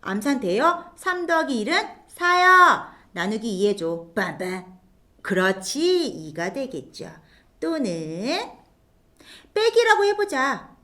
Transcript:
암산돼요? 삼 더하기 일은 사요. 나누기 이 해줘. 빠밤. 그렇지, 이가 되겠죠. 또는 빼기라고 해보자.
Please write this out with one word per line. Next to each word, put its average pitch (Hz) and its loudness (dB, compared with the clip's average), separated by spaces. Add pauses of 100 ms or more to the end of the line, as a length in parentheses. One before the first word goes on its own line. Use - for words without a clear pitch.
암산돼요? 247 -2
삼 359 -4
더하기 311 0
일은 349 -2 (200)
사요. 359 6 (240)
나누기 208 -4
이 202 2
해줘. 170 -2
빠밤. 180 -6 (440)
그렇지, 240 0
이가 160 -8
되겠죠. - -10 (500)
또는 220 -4 (1120)
빼기라고 453 4
해보자. 302 -2